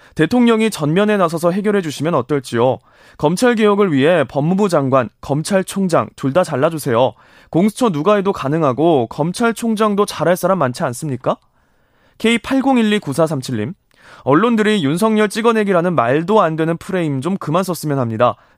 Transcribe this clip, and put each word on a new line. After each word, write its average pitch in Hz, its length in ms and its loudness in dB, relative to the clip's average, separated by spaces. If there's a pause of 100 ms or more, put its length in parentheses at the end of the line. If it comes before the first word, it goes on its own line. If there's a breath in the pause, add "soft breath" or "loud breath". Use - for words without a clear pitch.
(140 soft breath)
대통령이 220 560 2
전면에 196 460 0
나서서 170 340 0
해결해 202 320 -2
주시면 156 320 -4
어떨지요? 127 640 -2 (400 soft breath)
검찰개혁을 202 760 2
위해 143 360 2
법무부 185 400 0
장관, 135 420 0 (100)
검찰총장 165 920 -2
둘 135 180 -4
다 175 120 2
잘라주세요. 135 680 0 (360 soft breath)
공수처 214 400 0
누가 160 240 2
해도 196 180 0
가능하고 143 760 0
검찰총장도 214 960 -2
잘할 165 300 -2
사람 180 220 0
많지 135 260 -2
않습니까? 139 520 -4 (840)
케이 226 200 2
팔공일이 240 640 2
구사삼칠님, 139 720 -2 (480 loud breath)
언론들이 214 640 2
윤석열 214 440 2
찍어내기라는 196 680 0
말도 156 460 2
안 160 160 0
되는 160 200 -2
프레임 156 440 -4
좀 175 160 -4
그만 170 280 -2
썼으면 156 340 -4
합니다. 117 380 0 (220 soft breath)